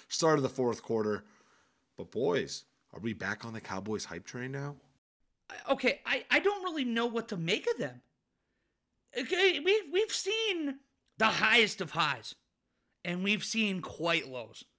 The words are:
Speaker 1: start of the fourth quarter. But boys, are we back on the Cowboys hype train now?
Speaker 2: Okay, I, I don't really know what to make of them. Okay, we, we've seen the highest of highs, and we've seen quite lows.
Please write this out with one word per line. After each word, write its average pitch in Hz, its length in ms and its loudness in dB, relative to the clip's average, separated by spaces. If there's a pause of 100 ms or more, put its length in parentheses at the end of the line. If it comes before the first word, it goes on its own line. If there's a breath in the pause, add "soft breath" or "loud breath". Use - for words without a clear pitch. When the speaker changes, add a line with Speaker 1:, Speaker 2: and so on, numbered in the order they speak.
Speaker 1:
start 160 300 4
of 135 40 2
the 131 60 0
fourth 120 340 0
quarter. 107 420 0 (760 soft breath)
But 87 120 -12
boys, 127 540 0 (300)
are - 60 -12
we 110 120 -2
back 101 320 -6
on 113 80 -8
the 110 80 -8
Cowboys 98 460 -4
hype 87 180 -10
train 123 260 -8
now? 143 260 -8 (920)
Speaker 2:
Okay, 262 380 2
I, 262 240 -2
I 254 100 6
don't 392 240 0
really 311 220 -2
know 233 180 0
what 226 240 -2
to 202 80 -4
make 175 340 0
of 466 60 0
them. 127 240 -6 (1160)
Okay, 339 440 4
we, 381 220 4 (100)
we've 415 200 2
seen 381 640 -2 (400)
the 220 80 4
highest 214 560 4
of 156 80 -4
highs, 143 440 -2 (720)
and 180 180 -2
we've 202 220 0
seen 208 380 -2
quite 165 460 0
lows. 117 360 -12 (140)